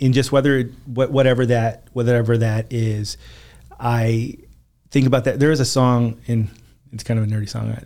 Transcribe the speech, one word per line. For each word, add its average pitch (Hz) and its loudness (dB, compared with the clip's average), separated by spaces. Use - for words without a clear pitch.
and 131 2
just 135 0
whether, 135 2
what, 127 -2
whatever 131 2
that, 113 -2
whatever 120 0
that 110 -2
is, 107 -4
I 117 -2
think 135 2
about 127 2
that. 135 0
There 147 4
is 147 0
a 127 2
song, 120 0
and 113 0
it's 107 -14
kind 113 -2
of 107 0
a 104 -2
nerdy 107 -4
song, 110 -8
uh, 113 -8